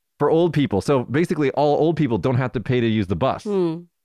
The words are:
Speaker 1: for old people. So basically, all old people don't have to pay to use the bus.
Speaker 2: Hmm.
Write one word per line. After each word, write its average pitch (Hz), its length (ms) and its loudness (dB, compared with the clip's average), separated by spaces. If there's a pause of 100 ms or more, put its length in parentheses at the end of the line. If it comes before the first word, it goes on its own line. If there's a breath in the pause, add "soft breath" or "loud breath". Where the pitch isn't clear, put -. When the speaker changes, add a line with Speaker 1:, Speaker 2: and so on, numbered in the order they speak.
(180)
Speaker 1:
for 147 120 2
old 165 220 2
people. 117 300 0
So 135 220 0
basically, 151 480 0
all 147 260 2
old 160 180 2
people 123 220 0
don't 131 180 0
have 127 160 -2
to 123 80 -4
pay 123 200 0
to 117 60 2
use 110 200 0
the 98 100 -2
bus. 131 280 -2
Speaker 2:
Hmm. 175 360 -2 (240)